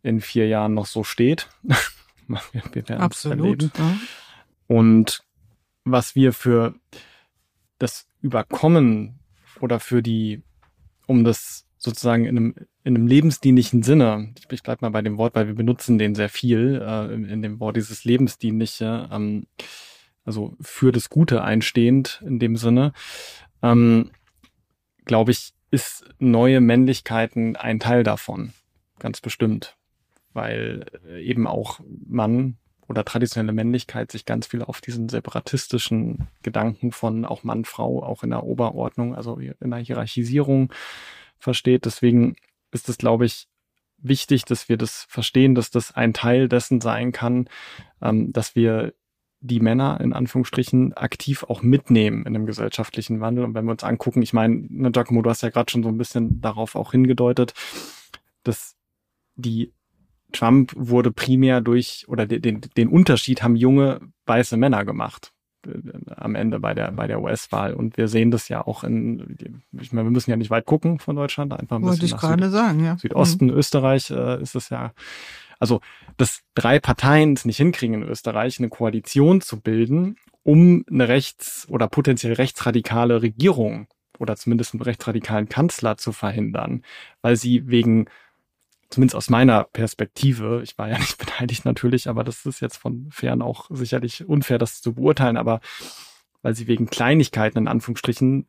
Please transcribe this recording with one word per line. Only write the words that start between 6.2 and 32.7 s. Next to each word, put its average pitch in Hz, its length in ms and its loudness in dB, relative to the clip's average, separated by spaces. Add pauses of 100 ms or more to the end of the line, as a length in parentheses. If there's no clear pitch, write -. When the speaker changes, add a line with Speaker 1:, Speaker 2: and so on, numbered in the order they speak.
Speaker 1:
für 117 420 0 (1040)
das - 280 -8 (140)
Überkommen 120 960 2 (420)
oder 120 200 -2
für 120 220 0
die, 110 400 -4 (640)
um 123 180 4
das - 420 -2 (120)
sozusagen 117 460 0
in 120 120 -2
einem, 113 180 0 (300)
in 127 120 2
einem 117 100 2
lebensdienlichen 127 760 4
Sinne, 113 560 2
ich, - 120 -20
ich 117 120 -12
bleib 117 200 -8
mal 113 80 -4
bei 107 120 -2
dem 104 160 -4
Wort, 113 160 0
weil 110 120 2
wir 107 80 -6
benutzen 117 440 2
den 104 160 0
sehr 104 140 -2
viel, 120 560 0
äh, 107 300 -6
in, 110 120 -8
in 107 160 -8
dem 107 180 -8
Wort 110 160 -4
dieses 107 280 -8
Lebensdienliche, 113 1080 -2
ähm, 104 340 -6 (800)
also 107 360 -8
für 135 300 2
das 120 200 -2
Gute 151 340 2
einstehend 117 840 2
in 131 140 -4
dem 113 160 0
Sinne, 120 360 2 (680)
ähm, 117 480 6 (960)
glaube 113 260 2
ich, - 220 -2 (180)
ist - 340 -4 (140)
neue 127 420 4
Männlichkeiten 117 960 2
ein 113 220 -6
Teil 120 240 2
davon, 107 500 -4 (460)
ganz 113 220 -10
bestimmt, - 560 -4 (560)
weil, 113 540 -8 (220)
äh, 85 160 -16
eben 117 220 0
auch - 340 -8 (260)
Mann 120 500 -2 (320)